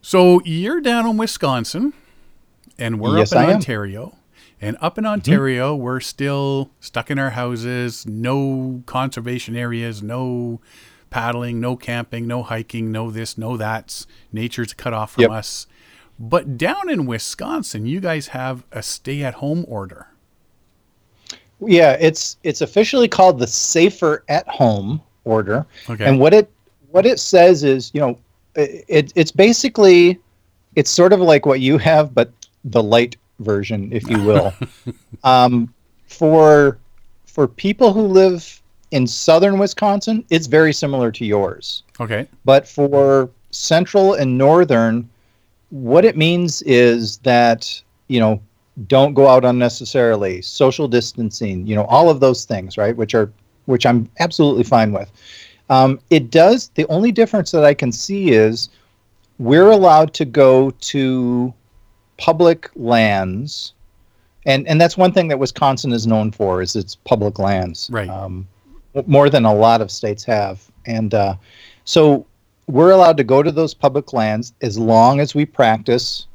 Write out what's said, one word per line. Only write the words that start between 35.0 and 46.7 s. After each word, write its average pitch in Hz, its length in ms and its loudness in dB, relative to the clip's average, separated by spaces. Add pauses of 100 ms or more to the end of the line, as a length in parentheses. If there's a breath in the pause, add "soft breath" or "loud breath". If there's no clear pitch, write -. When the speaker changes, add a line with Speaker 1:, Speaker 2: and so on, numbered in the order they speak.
Speaker 2:
Um, 123 480 4 (320)
for, 151 720 4 (480)
for 147 200 -2
people 208 460 0
who 220 120 0
live 190 580 2 (300)
in 131 140 0
southern 180 540 2
Wisconsin, 202 720 -2
it's 160 180 -2
very 156 240 4
similar 135 400 -4
to 117 140 -10
yours. 98 580 -4 (160)
Speaker 1:
Okay. 110 280 -8 (180)
Speaker 2:
But 135 200 4
for 139 640 0 (220)
central 190 640 0
and 127 240 -2
northern, 127 720 2 (640)
what 139 340 2
it 190 100 2
means 165 460 -2
is 120 580 2